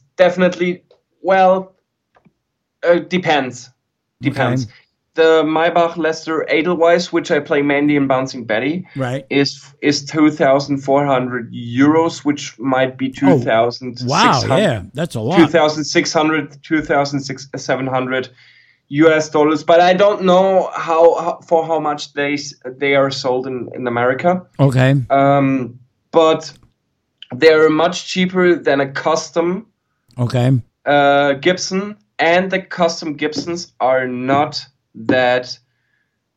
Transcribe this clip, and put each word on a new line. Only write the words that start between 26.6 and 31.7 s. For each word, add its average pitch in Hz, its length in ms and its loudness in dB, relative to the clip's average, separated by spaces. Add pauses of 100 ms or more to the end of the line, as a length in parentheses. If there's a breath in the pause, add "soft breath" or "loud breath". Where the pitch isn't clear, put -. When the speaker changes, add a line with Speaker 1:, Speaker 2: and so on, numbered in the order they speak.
Speaker 1:
they're 156 360 4
much 165 360 -2
cheaper 185 480 2
than 143 280 0
a 135 100 -2
custom 170 760 -4 (520)
Speaker 2:
Okay. 123 420 0 (240)
Speaker 1:
uh, 143 480 4
Gibson, 185 640 -2 (220)